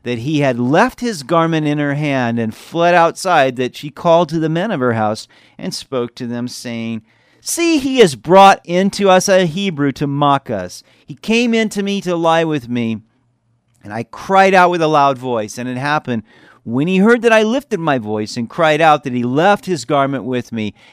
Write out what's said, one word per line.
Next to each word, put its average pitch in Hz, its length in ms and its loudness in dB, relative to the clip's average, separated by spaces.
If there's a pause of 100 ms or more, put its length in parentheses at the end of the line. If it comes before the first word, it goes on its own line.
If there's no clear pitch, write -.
that 120 160 -4
he 143 220 -2
had 131 180 0
left 127 420 0
his 214 220 -6
garment 165 440 0
in 147 120 -2
her 143 160 -2
hand 135 440 -2
and 113 160 -4
fled 170 400 0
outside 165 640 2
that 123 200 -4
she 143 140 -12
called 170 400 2
to 165 80 -4
the 156 100 -2
men 175 220 -2
of 160 100 -4
her 123 140 0
house 110 340 -4 (300)
and - 160 -10
spoke 123 400 -6
to 127 120 -12
them, 120 220 -6
saying, 113 540 -10 (400)
'See, 330 360 -2
he 262 200 -2
has 175 160 6
brought 190 500 6
in 185 260 0
to 196 200 2
us 185 180 4
a 185 180 4
Hebrew 151 460 -2
to 147 140 -4
mock 143 420 0
us. 95 340 -8 (240)
He 143 80 -16
came 226 400 -2
in 226 160 0
to 202 120 -6
me 202 200 -4
to 175 140 -2
lie 165 280 2
with 147 260 -4
me, 113 320 -4 (800)
and 104 80 -14
I 113 120 -8
cried 190 500 2
out 180 160 6
with 175 100 -2
a 160 80 2
loud 143 300 4
voice. 120 400 -6
And 123 100 -8
it 127 80 -6
happened, 135 460 -4 (420)
when 131 240 -2
he 190 100 2
heard 226 220 4
that 226 120 2
I 220 100 4
lifted 220 380 -2
my 151 180 0
voice 107 380 -4
and 117 120 -6
cried 156 320 0
out, 151 240 4
that 131 80 -6
he 123 100 -2
left 156 440 0
his 170 180 -4
garment 139 400 -2
with 123 280 -6
me 107 220 -6 (180)